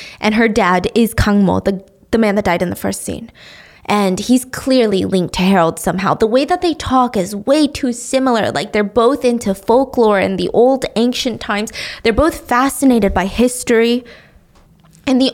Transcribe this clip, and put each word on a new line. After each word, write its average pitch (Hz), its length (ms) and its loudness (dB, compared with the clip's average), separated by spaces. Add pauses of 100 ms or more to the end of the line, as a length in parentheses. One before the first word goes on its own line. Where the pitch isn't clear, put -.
(200)
And 214 140 0
her 226 120 2
dad 185 480 2
is 226 200 2
Kangmo, 196 500 2
the, 190 180 -2 (280)
the 233 80 0
man 208 160 2
that 202 100 0
died 175 180 0
in 180 80 -2
the 196 60 -8
first 196 260 -6
scene. - 300 -12 (540)
And 196 340 0
he's 247 240 2
clearly 214 600 0
linked 185 300 -2
to 185 60 0
Harold 180 360 2
somehow. 185 340 -2
The 226 140 0
way 254 180 2
that 359 160 -2
they 339 140 0
talk 247 420 0
is 202 180 -4
way 277 320 2
too 254 280 -4
similar. 247 560 0
Like, 147 220 -6
they're 208 120 0
both 240 400 0
into 233 300 0
folklore 226 640 2
and 190 200 0
the 180 120 -2
old 254 340 2 (100)
ancient 240 460 -2
times. 214 320 -6 (300)
They're 226 100 2
both 294 340 0
fascinated 247 680 2
by 180 100 0
history. 240 800 0 (1000)
And 262 120 2
the 262 160 0